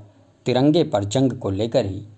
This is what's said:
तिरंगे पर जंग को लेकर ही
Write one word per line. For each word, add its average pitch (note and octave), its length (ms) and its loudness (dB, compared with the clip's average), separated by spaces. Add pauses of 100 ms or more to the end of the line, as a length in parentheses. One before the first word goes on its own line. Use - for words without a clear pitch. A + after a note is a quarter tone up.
(460)
तिरंगे C#3+ 400 4
पर G2+ 200 -2
जंग C3 280 0
को G#2 160 -6
लेकर A2 360 -2
ही G2 160 -6 (160)